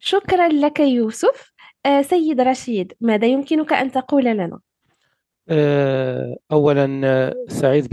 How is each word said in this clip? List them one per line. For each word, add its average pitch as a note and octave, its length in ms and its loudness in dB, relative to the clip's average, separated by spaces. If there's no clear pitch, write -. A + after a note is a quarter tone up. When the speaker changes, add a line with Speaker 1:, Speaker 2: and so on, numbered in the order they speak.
Speaker 1:
شكرا F#4+ 480 0
لك D4 320 0
يوسف. B3+ 720 0
آه، C#4 160 4
سيد D#4 380 0
رشيد، A#3+ 600 -2
ماذا A3+ 260 2
يمكنك D4 460 0
أن C4+ 180 -2
تقول C4 340 0
لنا؟ G#3+ 340 -4
Speaker 2:
آه، C3+ 880 0
أولا، C#3 520 2
آه، C3 300 0
سعيد C#3 440 2